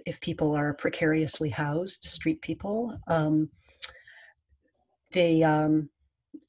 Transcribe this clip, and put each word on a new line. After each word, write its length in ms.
if 140
people 360
are 160
precariously 800
housed, 540
street 360
people, 560
um, 440
they, 300
um, 480